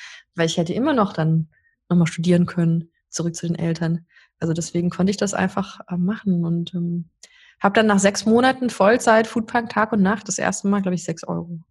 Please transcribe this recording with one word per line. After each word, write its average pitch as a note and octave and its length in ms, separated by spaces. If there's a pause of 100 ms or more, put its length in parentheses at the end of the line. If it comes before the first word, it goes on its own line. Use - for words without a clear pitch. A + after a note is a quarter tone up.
(360)
weil E3+ 120
ich E3 100
hätte F3 160
immer C#4+ 200
noch G#3 200
dann D#3+ 360 (380)
nochmal F3 200
studieren F3 380
können, E3 440 (200)
zurück E3 260
zu - 100
den E3+ 100
Eltern. E3 520 (320)
Also E3 140
deswegen F3 360
konnte F#3 220
ich G3+ 60
das G3+ 160
einfach, - 540
äh, F3+ 100
machen F3+ 480
und, E3+ 280
ähm, F3 360 (500)
hab G3+ 160
dann A3 100
nach G3+ 140
sechs G3 260
Monaten B3 460
Vollzeit A3+ 560
Foodpunk A3+ 420
Tag G#3+ 220
und G#3+ 100
Nacht G#3 260
das F#3+ 120
erste - 280
Mal, G3+ 140
glaub F3+ 140
ich, E3+ 80
sechs D#3+ 200
Euro E3+ 360 (120)